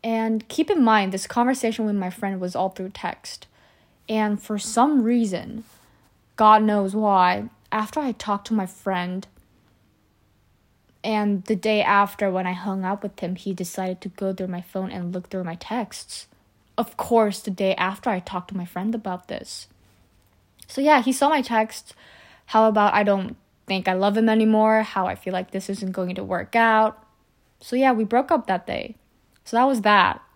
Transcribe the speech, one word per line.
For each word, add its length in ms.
And 440
keep 220
in 140
mind, 300
this 140
conversation 580
with 100
my 140
friend 320
was 140
all 140
through 200
text. 580
And 340
for 160
some 460
reason, 600
God 280
knows 320
why, 540
after 280
I 140
talked 340
to 60
my 120
friend 640
and 400
the 120
day 260
after 500
when 160
I 60
hung 320
up 180
with 160
him, 160
he 180
decided 480
to 80
go 240
through 140
my 140
phone 280
and 240
look 160
through 140
my 120
texts. 720
Of 180
course, 460
the 100
day 240
after 340
I 120
talked 280
to 80
my 60
friend 320
about 320
this. 400
So 140
yeah, 220
he 100
saw 160
my 140
text, 520
how 240
about 240
I 100
don't 320
think 220
I 40
love 240
him 120
anymore, 540
how 240
I 80
feel 180
like 180
this 180
isn't 220
going 240
to 80
work 320
out. 480
So 160
yeah, 160
we 140
broke 260
up 160
that 180
day. 300
So 140
that 100
was 140
that. 420